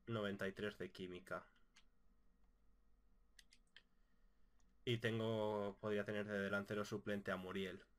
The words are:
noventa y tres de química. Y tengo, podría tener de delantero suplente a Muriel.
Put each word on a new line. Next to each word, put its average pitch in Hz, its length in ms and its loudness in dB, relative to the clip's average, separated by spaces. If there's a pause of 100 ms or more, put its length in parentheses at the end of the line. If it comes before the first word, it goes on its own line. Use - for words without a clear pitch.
noventa 101 420 0
y 98 40 -2
tres 104 260 -2
de 92 120 -4
química. 90 540 -6 (3500)
Y 123 100 4
tengo, 110 880 2
podría 104 240 2
tener 104 180 0
de 104 140 0
delantero 101 440 0
suplente 101 480 -2
a 95 60 2
Muriel. 92 480 -4 (140)